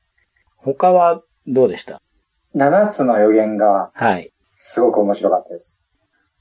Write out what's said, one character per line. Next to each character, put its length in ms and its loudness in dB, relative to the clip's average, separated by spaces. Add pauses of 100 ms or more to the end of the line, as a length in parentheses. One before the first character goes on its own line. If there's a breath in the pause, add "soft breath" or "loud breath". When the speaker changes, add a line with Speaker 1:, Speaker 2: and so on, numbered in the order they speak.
(580)
Speaker 1:
他 340 -2
は 300 2 (260)
ど 200 2
う 20 2
で 80 -8
し 80 -16
た？ 160 -18 (540)
Speaker 2:
七 320 2
つ 180 -4
の 140 0
予 120 4
言 260 0
が、 360 0
Speaker 1:
は 240 -2
い。 160 -16 (240)
Speaker 2:
す 240 -8
ご 100 2
く 100 -2
面 120 0
白 160 -2
か 80 0
っ 100 -8
た 60 -16
で 60 -16
す。 200 -20 (600)